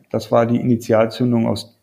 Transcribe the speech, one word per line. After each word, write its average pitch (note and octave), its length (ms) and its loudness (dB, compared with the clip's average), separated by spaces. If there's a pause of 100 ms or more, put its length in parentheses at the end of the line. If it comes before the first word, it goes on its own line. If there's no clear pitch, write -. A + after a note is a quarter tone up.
(100)
Das - 220 -6
war A#2 140 4
die A#2+ 140 0
Initialzündung A#2 840 0
aus - 360 -6